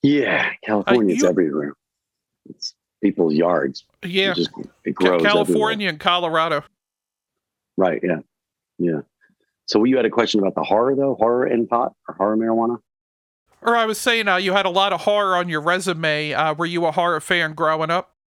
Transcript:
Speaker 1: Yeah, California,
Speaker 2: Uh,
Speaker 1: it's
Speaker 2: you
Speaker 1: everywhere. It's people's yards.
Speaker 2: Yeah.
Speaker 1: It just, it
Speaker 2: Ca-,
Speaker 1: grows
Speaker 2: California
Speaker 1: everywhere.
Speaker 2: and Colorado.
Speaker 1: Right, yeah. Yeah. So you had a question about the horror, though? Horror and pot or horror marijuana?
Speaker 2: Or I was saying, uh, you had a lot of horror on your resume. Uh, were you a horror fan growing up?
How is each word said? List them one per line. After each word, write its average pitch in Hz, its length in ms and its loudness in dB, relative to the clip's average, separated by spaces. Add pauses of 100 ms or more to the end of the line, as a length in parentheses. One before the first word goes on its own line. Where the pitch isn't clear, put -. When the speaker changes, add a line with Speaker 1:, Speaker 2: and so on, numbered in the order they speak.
Speaker 1:
Yeah, 139 500 2 (120)
California, 107 480 2
Speaker 2:
Uh, - 20 2
Speaker 1:
it's 82 80 0
Speaker 2:
you 92 60 4
Speaker 1:
everywhere. 76 460 0 (760)
It's - 260 -16 (280)
people's 87 320 2
yards. 78 500 0 (180)
Speaker 2:
Yeah. 190 280 -2
Speaker 1:
It 85 60 -4
just, 85 140 -2 (340)
it - 120 -4
Speaker 2:
Ca-, - 120 2
Speaker 1:
grows 82 140 2
Speaker 2:
California 208 500 2
Speaker 1:
everywhere. 208 180 -4
Speaker 2:
and 156 100 -10
Colorado. 165 640 0 (1120)
Speaker 1:
Right, 92 260 0
yeah. 85 180 -2 (580)
Yeah. 82 220 0 (680)
So 107 180 2
you 131 120 2
had 117 100 0
a 107 40 0
question 113 300 0
about 95 140 0
the 80 80 -2
horror, 120 320 0
though? 135 220 -2
Horror 120 280 2
and 117 240 -2
pot 120 260 -2 (140)
or - 60 -14
horror 107 220 0
marijuana? 117 420 0 (840)
Speaker 2:
Or 233 160 0
I 226 80 2
was 220 140 -4
saying, 226 300 0
uh, 180 80 4
you 185 160 0
had 196 140 2
a 185 40 0
lot 190 220 2
of 170 100 -4
horror 202 340 2
on 175 120 -2
your 156 120 -2
resume. 160 720 -2
Uh, 156 220 0
were 170 120 -2
you 170 200 -2
a 156 60 0
horror 170 280 0
fan 170 320 0
growing 156 380 -2
up? 180 240 -2 (120)